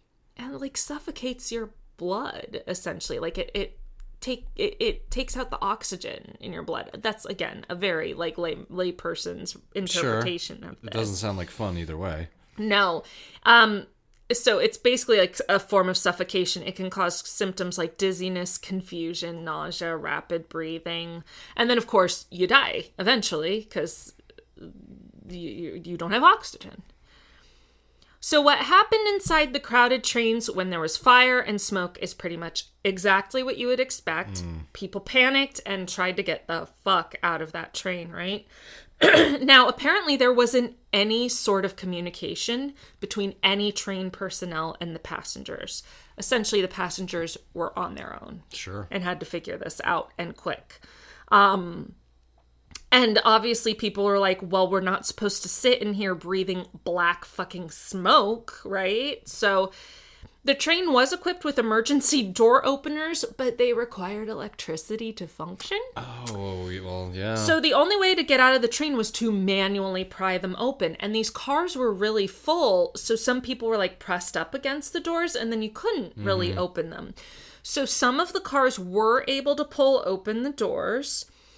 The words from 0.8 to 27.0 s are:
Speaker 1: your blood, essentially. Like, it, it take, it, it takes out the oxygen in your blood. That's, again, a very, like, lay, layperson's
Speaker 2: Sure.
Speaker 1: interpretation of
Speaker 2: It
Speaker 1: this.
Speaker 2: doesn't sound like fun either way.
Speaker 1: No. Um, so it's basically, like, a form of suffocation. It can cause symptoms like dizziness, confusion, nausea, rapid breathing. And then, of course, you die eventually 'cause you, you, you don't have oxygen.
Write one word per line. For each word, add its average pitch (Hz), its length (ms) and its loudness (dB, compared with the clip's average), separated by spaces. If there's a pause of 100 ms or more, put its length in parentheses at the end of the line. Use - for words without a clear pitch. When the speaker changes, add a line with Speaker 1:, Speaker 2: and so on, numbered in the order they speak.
Speaker 1:
your 226 200 -8 (260)
blood, - 720 -6
essentially. 180 500 -6
Like, 165 220 -6
it, - 160 -6
it - 240 -6 (420)
take, 247 240 -6 (100)
it, - 240 -2
it - 300 -4
takes 254 260 -4
out 254 140 -6
the - 140 -8
oxygen - 760 -8
in 180 140 -12
your 165 80 -10
blood. - 400 -8
That's, 214 240 -6
again, - 440 -8
a - 40 -8
very, 165 400 -4
like, 160 240 -6
lay, 170 180 -4
layperson's 175 1000 -6
Speaker 2:
Sure. - 80 -20 (120)
Speaker 1:
interpretation 170 880 -2
of 85 100 -14
Speaker 2:
It - 100 -20
Speaker 1:
this. 113 80 -12
Speaker 2:
doesn't 107 240 -2
sound 98 240 -4
like 87 100 -6
fun 95 280 -4
either 80 200 -6
way. 82 300 -6 (300)
Speaker 1:
No. 202 460 2 (400)
Um, 220 440 8 (460)
so 233 240 4
it's 208 200 2
basically, 247 420 4
like, 185 280 2
a 196 100 4
form 190 300 2
of 185 80 0
suffocation. 185 680 0
It - 120 -8
can 185 140 -6
cause 180 280 -2 (120)
symptoms 180 480 -4
like 160 200 -4
dizziness, 185 600 -2
confusion, 170 880 -8
nausea, 160 500 -6
rapid 151 540 -6
breathing. 165 760 -8 (320)
And 233 140 4
then, 247 80 4
of 233 100 0
course, 202 420 4
you 175 160 -2
die - 420 2 (120)
eventually 196 680 0
'cause - 480 -6 (440)
you, - 920 -16
you, 165 360 -10
you 175 100 -6
don't 170 160 -4
have 240 120 4
oxygen. - 580 2 (1500)